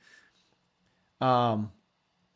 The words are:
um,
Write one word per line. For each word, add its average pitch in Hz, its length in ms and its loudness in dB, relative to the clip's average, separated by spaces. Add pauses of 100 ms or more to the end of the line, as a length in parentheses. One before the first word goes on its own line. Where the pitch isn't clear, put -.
(1200)
um, 120 500 0 (640)